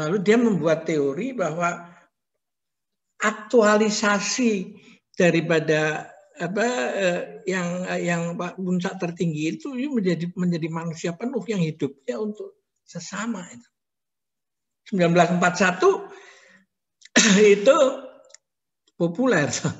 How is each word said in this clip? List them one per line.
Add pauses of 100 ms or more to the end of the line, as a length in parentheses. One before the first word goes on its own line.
lalu
dia
membuat
teori
bahwa (1300)
aktualisasi (400)
daripada (320)
apa, (320)
eh, (240)
yang, (160)
yang (120)
puncak
tertinggi
itu,
itu
menjadi,
menjadi
manusia
penuh
yang
hidupnya
untuk (160)
sesama
itu. (1200)
Sembilan
belas
empat
satu (1040)
<clears throat>
itu (1300)
populer. (300)